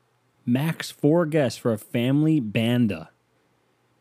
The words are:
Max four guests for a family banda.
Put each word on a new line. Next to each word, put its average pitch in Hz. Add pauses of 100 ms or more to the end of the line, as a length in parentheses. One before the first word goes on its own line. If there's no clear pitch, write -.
(460)
Max 143
four 165
guests 147
for 120
a 104
family 147
banda. 113 (920)